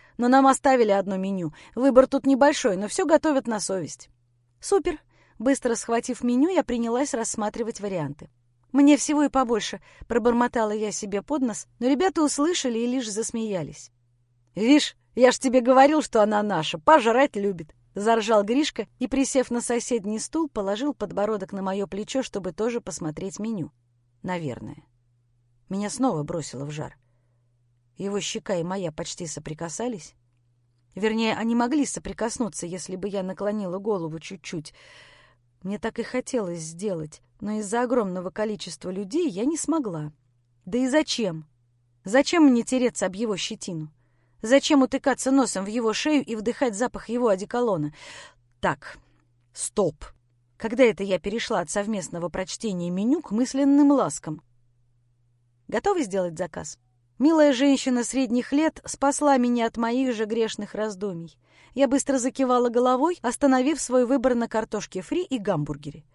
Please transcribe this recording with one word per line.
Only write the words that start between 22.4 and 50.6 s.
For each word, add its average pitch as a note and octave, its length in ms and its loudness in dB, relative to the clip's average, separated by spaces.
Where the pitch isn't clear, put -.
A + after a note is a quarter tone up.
тоже A#3 300 -4
посмотреть F3 580 -10
меню. G#3+ 320 -6
"Наверное". D#3+ 600 -8
Меня G3 200 -6
снова G#3 340 -2
бросило C#3+ 420 -8
в D3+ 60 -10
жар. D3+ 260 -10
Его G3+ 240 -4
щека F3 380 -6
и E3 60 -2
моя F3+ 280 -4
почти E3+ 340 -10
соприкасались. D#3+ 880 -10
Вернее, A3 420 0
они A3+ 200 0
могли B3 320 2
соприкоснуться, G#3 800 -6
если F#3 280 -10
бы F#3 120 -8
я G3 160 -4
наклонила G3 560 -4
голову E3+ 400 -4
чуть-чуть. - 540 -12
Мне G3 160 -8
так A3 180 -6
и A#3 60 -6
хотелось G#3 560 -4
сделать, E3 600 -8
но G#3+ 200 -6
из-за G#3+ 240 -2
огромного F#3+ 460 -2
количества G3+ 600 -8
людей G#3 400 -4
я G3 160 -4
не D#4 120 0
смогла. F#3+ 540 -4
Да G#3 120 -4
и B3+ 100 2
зачем? A3+ 580 0
Зачем C#4+ 400 4
мне B3 200 6
тереться B3 420 0
об F#3 100 -4
его G#3+ 200 -2
щетину? D#3+ 560 -8
Зачем C4+ 420 6
утыкаться C4 480 0
носом A3+ 340 2
в - 20 -8
его A3 260 -2
шею D4+ 300 2
и A3+ 120 -6
вдыхать A3 400 -2
запах G#3+ 340 -6
его A#3+ 180 0
одеколона? F#3+ 640 -2
Так, - 380 -4
стоп. - 520 -4
Когда C4+ 260 2